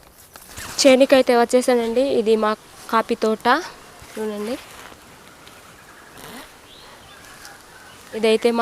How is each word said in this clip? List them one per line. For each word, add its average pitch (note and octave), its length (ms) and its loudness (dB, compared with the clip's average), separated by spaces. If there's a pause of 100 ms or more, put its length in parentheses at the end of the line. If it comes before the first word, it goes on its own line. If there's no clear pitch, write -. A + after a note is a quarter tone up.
(840)
చేనికైతే C4 600 4
వచ్చేసానండి. B3 640 0 (140)
ఇది A3 240 2
మా G#3+ 80 0 (420)
కాఫీ A3+ 300 0
తోట. A3 240 -2 (680)
చూడండి, G#3+ 420 -8 (3750)
ఇదైతే A3+ 280 2 (140)